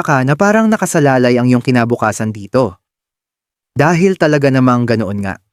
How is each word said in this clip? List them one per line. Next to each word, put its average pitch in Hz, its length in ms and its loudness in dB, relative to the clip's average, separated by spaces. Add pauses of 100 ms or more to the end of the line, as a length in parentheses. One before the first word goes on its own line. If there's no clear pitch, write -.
ka 139 160 0
na 139 160 0
parang 214 320 2
nakasalalay 131 720 2
ang 123 80 2
iyong 123 160 0
kinabukasan 113 640 -2
dito. 107 480 -4 (960)
Dahil 175 480 0
talaga 147 320 0
namang 127 320 2
ganoon 104 400 -4
nga. 95 160 -8 (140)